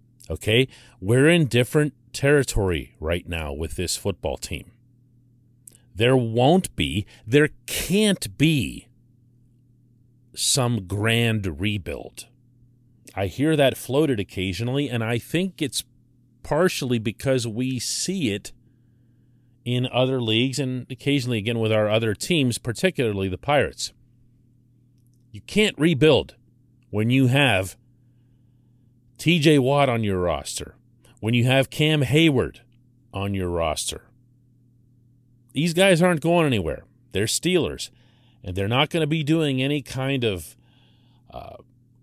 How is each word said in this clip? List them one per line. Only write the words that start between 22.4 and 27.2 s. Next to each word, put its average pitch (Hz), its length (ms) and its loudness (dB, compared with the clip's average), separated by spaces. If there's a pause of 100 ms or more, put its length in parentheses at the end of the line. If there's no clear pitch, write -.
particularly 110 720 -2
the 92 100 -6
Pirates. - 540 -2 (1400)
You - 120 -18
can't 202 360 0
rebuild 143 560 4 (560)
when 107 200 0
you 131 180 4